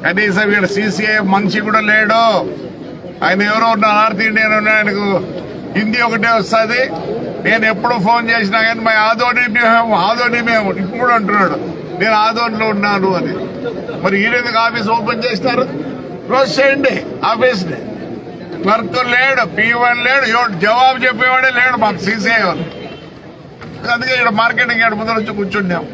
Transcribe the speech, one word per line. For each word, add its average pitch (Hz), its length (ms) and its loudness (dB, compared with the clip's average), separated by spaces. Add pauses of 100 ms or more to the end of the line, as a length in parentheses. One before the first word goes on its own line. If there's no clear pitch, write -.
కనీసం 202 520 0
ఈడ 196 100 2 (100)
సీసీఐ 214 420 0 (160)
మనిషి 196 340 0
కూడా 214 140 2 (100)
లేడు, 220 300 4 (1040)
ఆయన 185 160 2 (100)
ఎవరో 220 240 2
ఉన్న 214 120 2 (120)
నార్త్ 220 280 2
ఇండియన్ 220 320 2
ఉన్న 214 180 0
ఆయనకు 208 300 0 (680)
హిందీ 220 300 -2
ఒకటే 226 300 0
వస్తుంది. 226 440 2 (640)
నేను 220 260 2
ఎప్పుడు 240 240 0 (100)
ఫోన్ 233 260 2
చేసినా 226 360 2
కానీ 226 200 -2
మా 220 60 4 (140)
ఆదోని 247 360 2 (140)
మేము, 226 380 4 (120)
ఆదోని 240 320 0 (120)
మేము 214 180 2 (140)
ఇప్పుడు 240 340 -2
అంటున్నాడు, 196 400 0 (440)
నేను 220 140 2 (120)
ఆదోనిలో 226 480 -2
ఉన్నాను 202 340 0 (100)
అని. 143 160 -4 (680)
మరి 196 200 2
ఈయనెందుకు 233 440 0
ఆఫీస్ 220 280 -2
ఓపెన్ 226 320 -2
చేసినారు? 247 380 0 (600)
క్లోజ్ 262 320 2
చేయండి 277 340 4 (380)
ఆఫీస్ని. 226 480 0 (840)
క్లర్క్ 214 340 0 (200)
లేడు, 254 280 2 (140)
పీ 220 100 0 (140)
వన్ 240 260 2
లేడు, 269 180 2 (100)
ఎవడు 240 280 0
జవాబు 254 420 4
చెప్పేవాడే 254 540 2
లేడు 254 240 2
మాకు 202 220 0
సీసీఐ 220 420 0
వాళ్ళు. 170 180 -2 (1300)
అందుకే 254 220 -2
ఇక్కడ 240 240 2
మార్కెటింగ్ 233 440 2
యార్డ్ 220 160 2
ముందర 226 200 -2
వచ్చి 208 200 -6
కూర్చున్నాం. 185 540 -2